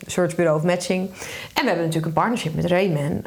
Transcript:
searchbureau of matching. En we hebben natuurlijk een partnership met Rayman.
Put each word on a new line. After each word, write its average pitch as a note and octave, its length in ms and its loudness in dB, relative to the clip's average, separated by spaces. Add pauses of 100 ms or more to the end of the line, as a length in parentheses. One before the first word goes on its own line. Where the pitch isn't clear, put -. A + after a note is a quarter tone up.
searchbureau E3+ 500 2
of D#3 80 0
matching. F#3 440 0 (440)
En - 80 0
we C#4+ 60 0
hebben F3+ 100 2
natuurlijk E3 280 0
een E3 160 -2
partnership F#3 340 -2
met D#3+ 100 0
Rayman. F3 600 2